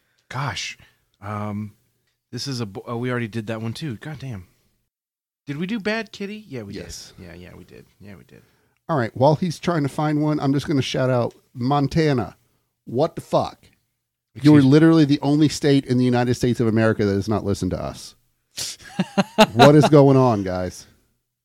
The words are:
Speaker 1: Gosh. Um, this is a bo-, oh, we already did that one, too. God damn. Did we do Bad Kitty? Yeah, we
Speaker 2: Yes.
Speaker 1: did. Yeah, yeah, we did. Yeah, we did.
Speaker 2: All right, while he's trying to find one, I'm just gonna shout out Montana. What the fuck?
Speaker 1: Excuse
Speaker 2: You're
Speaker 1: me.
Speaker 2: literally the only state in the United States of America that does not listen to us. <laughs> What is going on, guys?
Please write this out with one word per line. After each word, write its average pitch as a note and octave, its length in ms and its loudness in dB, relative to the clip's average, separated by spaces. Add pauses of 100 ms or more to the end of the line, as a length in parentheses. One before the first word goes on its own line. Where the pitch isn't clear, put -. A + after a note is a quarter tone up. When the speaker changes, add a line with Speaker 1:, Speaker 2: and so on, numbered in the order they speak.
(280)
Speaker 1:
Gosh. B2+ 500 -10 (440)
Um, G#2 520 -10 (580)
this B2 160 -12
is C3 120 -8
a A#2+ 80 -6
bo-, G2 180 -14
oh, A#2 120 -10
we B2 120 -6
already A#2+ 200 -6
did G#2+ 180 -10
that A2+ 140 -10
one, A2+ 120 -8
too. C3+ 220 -10
God D3 240 -16
damn. G#2+ 260 -14 (1000)
Did C#3+ 100 -10
we F3+ 80 -6
do A3+ 140 -6
Bad G#3+ 320 -6
Kitty? G#3 380 -14
Yeah, B2 140 -12
we G2 120 -14
Speaker 2:
Yes. E2+ 420 -16
Speaker 1:
did. F#2 100 -20
Yeah, E2+ 60 -20
yeah, F2 220 -20
we F2+ 80 -20
did. - 220 -20 (160)
Yeah, G2 160 -20
we - 80 -20
did. - 180 -20 (460)
Speaker 2:
All E3 80 -2
right, A2+ 180 -4
while C#3+ 200 4
he's F3 220 -4
trying E3 260 -2
to C#3 60 -2
find D3+ 320 -2
one, D3+ 200 0
I'm C3+ 120 0
just C#3+ 140 -2
gonna C#3+ 140 0
shout C3 280 -2
out A#2+ 240 -2 (200)
Montana. C#3 840 0 (480)
What C#3+ 320 -4
the D3 60 -10
fuck? - 420 -4 (720)
Speaker 1:
Excuse C#3 180 4
Speaker 2:
You're D3 80 8
Speaker 1:
me. C3 60 6
Speaker 2:
literally D#3+ 380 6
the C#3+ 160 2
only D3 260 2
state C#3 380 0
in B2 120 0
the B2+ 80 2
United B2 300 0
States B2 240 -2
of A#2 80 0
America A2 380 2
that G2 80 0
does G2 160 -2
not F#2+ 160 -2
listen F#2+ 240 -2
to D#2+ 120 -6
us. - 340 -14 (420)
<laughs> - 200 -12 (760)
What C#3+ 220 6
is D#3 140 8
going C#3 280 8
on, A#2 260 2
guys? F#2 440 -6 (580)